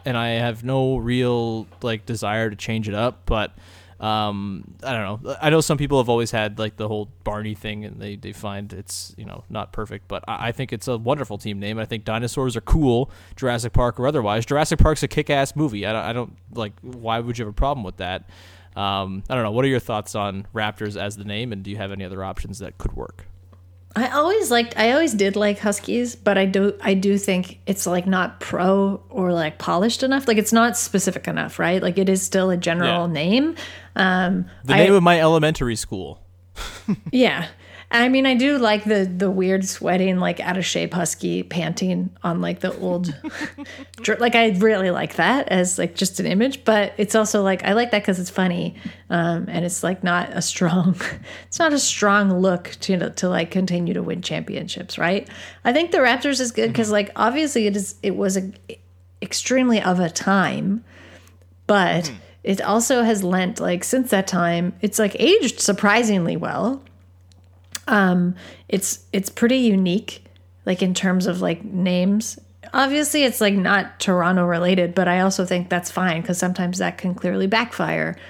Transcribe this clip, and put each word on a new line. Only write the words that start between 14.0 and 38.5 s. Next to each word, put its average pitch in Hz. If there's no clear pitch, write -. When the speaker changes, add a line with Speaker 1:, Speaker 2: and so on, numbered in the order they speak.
Speaker 1:
or 123
otherwise. 117
Jurassic 151
Park's 156
a 135
kick-ass 143
movie. 110
I 107
don't, 110
I 104
don't, 117
like, 107
why 117
would 120
you 120
have 104
a 101
problem 135
with 90
that? 90
Um, 98
I 123
don't 120
know. 104
What 123
are 139
your 131
thoughts 107
on 98
Raptors 107
as 104
the 101
name, 107
and 98
do 98
you 101
have 98
any 98
other 95
options -
that 87
could -
work? -
Speaker 2:
I 247
always 320
liked, 233
I 220
always 285
did 196
like 208
Huskies, 214
but 202
I 196
do, 196
I 196
do 196
think 185
it's, 196
like, 180
not 185
pro 196
or, 185
like, 160
polished 180
enough. 269
Like, 226
it's 214
not 226
specific -
enough, 160
right? 175
Like, 185
it 190
is 190
still 185
a 175
general 175
Speaker 1:
Yeah. 175
Speaker 2:
name. 220
Um, 185
Speaker 1:
The 127
Speaker 2:
I -
Speaker 1:
name 190
of 185
my 175
elementary 156
school. 90
<laughs> -
Speaker 2:
Yeah. 175
I 240
mean, 269
I 262
do 277